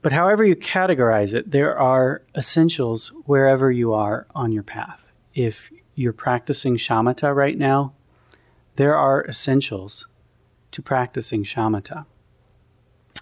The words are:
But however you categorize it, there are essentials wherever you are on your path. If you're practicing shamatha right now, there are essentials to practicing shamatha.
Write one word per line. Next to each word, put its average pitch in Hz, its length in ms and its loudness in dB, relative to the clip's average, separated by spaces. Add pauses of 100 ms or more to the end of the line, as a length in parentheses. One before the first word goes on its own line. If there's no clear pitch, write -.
But 143 120 -2
however 196 320 4
you 190 120 6
categorize 120 760 0
it, 143 160 -4
there 139 260 2
are 131 460 2 (120)
essentials 135 760 0 (140)
wherever 135 440 4
you 117 220 0
are 107 420 -2
on 117 180 -2
your 107 100 -4
path. - 420 -14 (300)
If 117 360 -4 (240)
you're 120 200 -2
practicing 123 640 -2
shamatha 123 580 0
right 139 240 0
now, 139 340 0 (840)
there 147 200 2
are 139 300 2
essentials 113 800 -4 (640)
to - 100 -14
practicing 127 640 -4
shamatha. 110 640 -4 (1160)